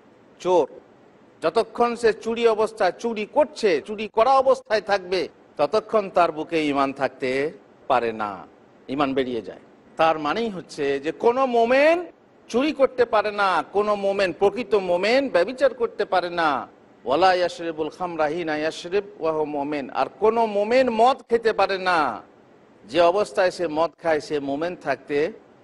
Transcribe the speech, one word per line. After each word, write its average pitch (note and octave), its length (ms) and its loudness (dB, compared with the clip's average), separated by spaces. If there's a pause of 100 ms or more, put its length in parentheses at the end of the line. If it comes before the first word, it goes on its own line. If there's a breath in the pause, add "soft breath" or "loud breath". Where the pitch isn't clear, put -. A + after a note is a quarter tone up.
(400)
চোর F3 280 2 (760)
যতক্ষণ A3+ 540 0
সে A3 180 2
চুরি A#3 340 -2
অবস্থায় G#3+ 440 0
চুরি G#3+ 420 -6
করছে, A3 480 0
চুরি G#3 320 -10
করা A#3+ 200 4
অবস্থায় C4 480 2
থাকবে, F#3 460 -2 (300)
ততক্ষণ G#3 520 0
তার E3+ 220 2
বুকে D#3 380 -2
ঈমান C#3 240 0
থাকতে C3+ 580 -4 (360)
পারে A#2 240 2
না, G#2 360 -8 (420)
ঈমান C3+ 240 -2
বেরিয়ে B2+ 280 -2
যায়। F2+ 180 -16 (380)
তার D#3+ 220 2
মানেই F3+ 300 -2
হচ্ছে C#3+ 500 -4
যে D3+ 120 -6
কোনো A#3+ 340 2
মোমেন C4+ 600 2 (420)
চুরি C4+ 260 0
করতে B3+ 320 2
পারে G#3+ 260 0
না, F#3+ 320 0 (100)
কোনো G#3 220 2
মোমেন, G3 380 0
প্রকৃত G3+ 420 0
মোমেন G3 540 2
ব্যভিচার A#3+ 440 2
করতে A3+ 320 -4
পারে F3+ 240 0
না। D3+ 380 0 (380)
ওয়ালা E3+ 280 4
ইয়াশরিবুল E3 560 -2
খামরা E3+ 360 -4
হিনা D#3 320 -4
ইয়াশরিব F3 460 -4 (160)
ওয়া D#3+ 120 -2
হুয়া D#3 140 -2
মুমিন। D3 440 -6
আর - 160 -2 (140)
কোনো A3+ 260 2
মোমেন A3 440 2
মদ A#3+ 280 4 (120)
খেতে A3+ 240 0
পারে F#3+ 240 0
না, D#3+ 440 0 (640)
যে C3 160 0
অবস্থায় F#3 500 2
সে F3 160 -6
মদ D#3 240 -2 (100)
খায় D#3+ 180 0
সে D3 200 -6
মোমেন D3 360 -6
থাকতে D3 560 -4 (320)